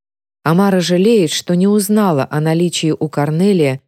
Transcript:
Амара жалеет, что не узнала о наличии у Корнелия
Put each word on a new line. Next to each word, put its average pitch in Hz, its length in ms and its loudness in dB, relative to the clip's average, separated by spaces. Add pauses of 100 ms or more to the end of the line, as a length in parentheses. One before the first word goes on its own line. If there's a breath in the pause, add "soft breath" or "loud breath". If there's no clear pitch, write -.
(440)
Амара 185 360 2
жалеет, 180 520 2
что - 240 -4
не 180 100 2
узнала 202 640 0
о 151 100 -4
наличии 160 560 -2
у 156 120 -4
Корнелия 151 800 0